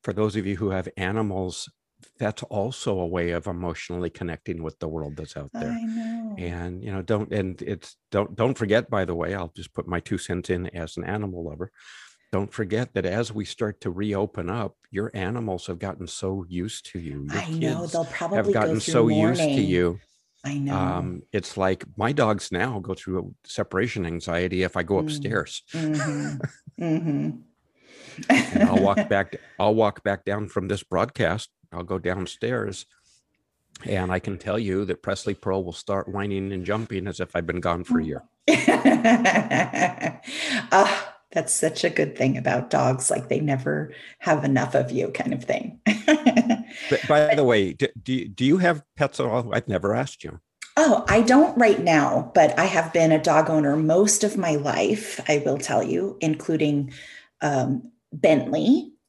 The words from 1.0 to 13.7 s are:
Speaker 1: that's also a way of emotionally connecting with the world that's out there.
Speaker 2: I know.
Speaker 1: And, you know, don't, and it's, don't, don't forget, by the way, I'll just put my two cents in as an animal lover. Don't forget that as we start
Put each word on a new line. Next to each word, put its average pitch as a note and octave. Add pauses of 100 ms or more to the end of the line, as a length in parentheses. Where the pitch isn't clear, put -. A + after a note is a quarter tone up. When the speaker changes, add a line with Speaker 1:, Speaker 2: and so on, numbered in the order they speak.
Speaker 1:
that's G#2+
also G#2+
a F2
way E2+
of E2+
emotionally F2
connecting E2
with D#2+
the E2
world D#2
that's D#2
out -
there. A#3
Speaker 2:
I A#3
know. A3+
Speaker 1:
And, F2
you G#2+
know, F#2+
don't, G#2
and F#2+
it's, - (140)
don't, G2+
don't A#2
forget, A2
by G2
the F2
way, E2+
I'll F2
just -
put -
my F2
two F#2+
cents F2+
in F2+
as E2
an F2
animal F#2
lover. E2 (600)
Don't G2
forget G#2+
that F#2+
as G#2+
we G#2
start -